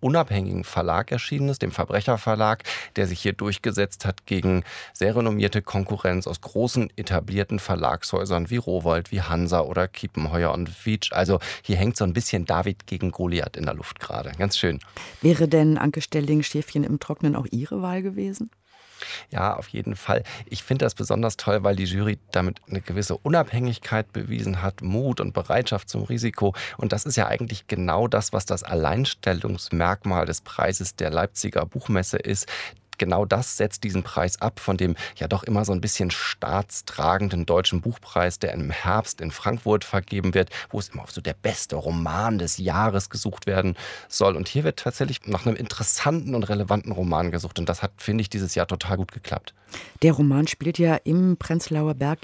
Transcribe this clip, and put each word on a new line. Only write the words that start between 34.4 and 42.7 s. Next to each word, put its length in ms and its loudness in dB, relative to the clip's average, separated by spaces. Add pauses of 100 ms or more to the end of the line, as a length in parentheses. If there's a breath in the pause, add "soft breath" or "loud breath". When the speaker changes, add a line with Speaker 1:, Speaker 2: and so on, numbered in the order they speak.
Speaker 1:
ab, 200 -2
von 160 0
dem 180 2 (220 loud breath)
ja 120 -4
doch 140 0
immer 220 2
so 80 0
ein 80 0
bisschen 300 0
staatstragenden 1400 0
Deutschen 340 2
Buchpreis, 580 -2
der 140 -2
im 180 -4
Herbst 500 0
in 100 -4
Frankfurt 540 0
vergeben 500 0
wird, 160 4 (200 loud breath)
wo 80 -4
es 120 -6
immer 120 -10
auf 80 -16
so 100 -12
der 140 -4
beste 420 -4
Roman 640 0
des 200 -2
Jahres 520 0